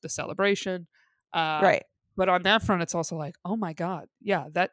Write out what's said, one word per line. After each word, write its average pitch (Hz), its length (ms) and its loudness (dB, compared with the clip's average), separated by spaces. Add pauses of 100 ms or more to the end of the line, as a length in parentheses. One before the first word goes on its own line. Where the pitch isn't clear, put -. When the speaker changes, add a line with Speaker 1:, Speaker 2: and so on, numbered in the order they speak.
Speaker 1:
the 156 60 -10
celebration. 190 800 -2 (460)
Uh, 156 300 0
Speaker 2:
Right. 185 240 4 (300)
Speaker 1:
but 185 120 2
on 180 140 4
that 208 200 4
front, 180 200 2
it's - 120 -4
also 165 220 -4
like, 151 280 -8
"Oh 196 120 -4
my 185 160 -4
God, 170 360 -6 (120)
yeah, 175 320 -2
that, 175 200 0